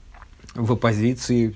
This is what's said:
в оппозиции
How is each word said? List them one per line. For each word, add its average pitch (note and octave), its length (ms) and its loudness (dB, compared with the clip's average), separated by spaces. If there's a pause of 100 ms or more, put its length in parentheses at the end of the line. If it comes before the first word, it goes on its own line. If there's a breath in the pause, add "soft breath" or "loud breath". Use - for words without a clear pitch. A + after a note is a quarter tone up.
(560)
в A#2+ 180 0
оппозиции A#2 840 0